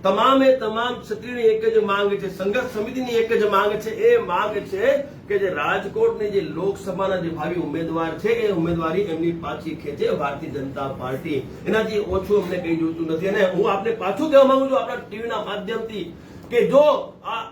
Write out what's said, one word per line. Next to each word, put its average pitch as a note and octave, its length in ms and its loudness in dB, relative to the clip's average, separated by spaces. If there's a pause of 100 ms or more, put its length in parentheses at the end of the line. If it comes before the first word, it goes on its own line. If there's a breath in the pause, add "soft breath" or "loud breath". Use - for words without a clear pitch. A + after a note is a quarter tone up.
તમામે B3+ 520 6
તમામ A3+ 460 -2
ક્ષત્રિયોની A#3+ 400 -8
એક A3 320 4
જ A3 40 6
માંગ G3+ 320 2
છે, F#3+ 280 -4
સંઘર્ષ G#3 360 -2
સમિતિની B3 380 -4
એક A3+ 280 2
જ G#3 40 4
માંગ G#3 360 2
છે. A3+ 100 -6
એ A#3 280 4
માંગ G#3 380 -2
છે G#3 480 0 (240 loud breath)
કે G3+ 120 0
જે F#3+ 100 0
રાજકોટની G3 800 0
જે G3 120 0
લોકસભાના F#3 720 -4
જે E3 140 -4
ભાવિ D#3 260 -6
ઉમેદવાર D#3+ 640 -4
છે, G#3 100 -2
એ G#3+ 220 2
ઉમેદવારી E3 500 0
એમની E3 300 -2
પાછી D#3 440 -8
ખેંચે - 360 -4
ભારતીય C#3 400 -4
જનતા C3+ 360 -6
પાર્ટી. C3+ 600 -6 (200 loud breath)
એનાથી G#3 320 0
ઓછું F#3+ 440 0
અમને F3+ 140 -4
કંઈ E3+ 180 -2
જોઈતું D#3+ 320 -2
નથી. E3 200 -2
અને G3+ 180 2
હું G3 260 2
આપને G3+ 200 -2
પાછું G3+ 380 -2
કહેવા C#4 140 10
માંગુ C4+ 240 4
છું C4 100 0
આપણા B3 180 -2
ટીવી G#3+ 320 -10
ના A3 160 -4
માધ્યમથી G#3 680 -6 (360 loud breath)
કે A3 180 4
જો C#4 460 4 (120)
આ A3+ 260 -8